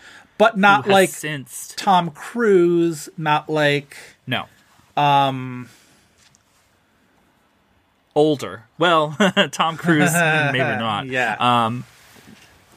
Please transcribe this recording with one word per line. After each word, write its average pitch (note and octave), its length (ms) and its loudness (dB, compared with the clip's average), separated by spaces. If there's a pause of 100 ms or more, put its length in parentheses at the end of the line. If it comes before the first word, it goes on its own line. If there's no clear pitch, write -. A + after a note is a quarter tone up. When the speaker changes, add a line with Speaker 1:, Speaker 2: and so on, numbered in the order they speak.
(380)
Speaker 1:
But A3+ 200 2
not G3 280 4
Speaker 2:
who G3+ 60 0
has - 20 6
Speaker 1:
like F#3+ 160 4
Speaker 2:
since - 680 -12
Speaker 1:
Tom F3 340 2
Cruise, F3 1080 0
not D3+ 320 -2
like D3 480 -2 (280)
Speaker 2:
No. A2+ 200 -6 (520)
Speaker 1:
Um, C3 720 0 (2500)
Speaker 2:
Older. B2 480 0 (140)
Well, D#3 380 0 (180)
<laughs> E3+ 180 0
Tom E3 260 -4
Cruise, E3 360 0
Speaker 1:
<laughs> D#3 380 0
Speaker 2:
maybe B2+ 80 -2
not. A2+ 480 -4
Speaker 1:
Yeah. B2 320 -4
Speaker 2:
Um, A#2+ 460 0 (920)